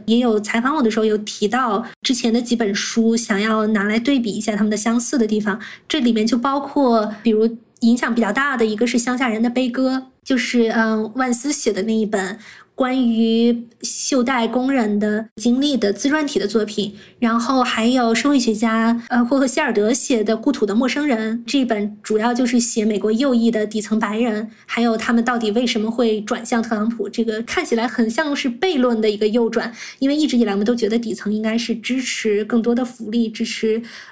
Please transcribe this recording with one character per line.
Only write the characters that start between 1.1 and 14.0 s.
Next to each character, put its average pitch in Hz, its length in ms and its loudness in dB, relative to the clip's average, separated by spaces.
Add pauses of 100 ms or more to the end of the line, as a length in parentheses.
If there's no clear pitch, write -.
提 214 280 -4
到 233 380 -2 (160)
之 - 100 -2
前 233 220 0
的 247 80 2
几 240 140 -2
本 214 180 0
书， 226 420 0
想 220 240 -2
要 220 280 0
拿 208 160 0
来 214 160 0
对 277 200 0
比 226 120 -2
一 214 100 -6
下 214 140 -2
他 208 80 0
们 214 80 2
的 214 40 0
相 233 240 0
似 240 160 -2
的 226 120 2
地 214 120 0
方。 208 200 -2 (280)
这 311 120 -2
里 240 120 2
面 214 140 2
就 247 100 0
包 269 240 0
括， 233 600 2
比 233 80 2
如 220 260 4 (260)
影 233 140 6
响 240 200 0
比 233 40 2
较 208 140 0
大 269 240 0
的 226 80 2
一 214 100 0
个 240 120 2
是 240 100 0
《乡 247 180 -2
下 247 140 0
人 220 140 0
的 247 40 4
悲 254 220 0
歌》， 262 380 -2 (180)
就 269 100 0
是， 240 340 2
嗯， 220 440 0
万 254 180 -2
斯 285 220 -2
写 233 180 0
的 190 120 -2
那 220 100 0
一 220 100 2
本 202 360 -4 (360)
关 254 340 0
于 226 580 2 (140)
袖 - 420 -2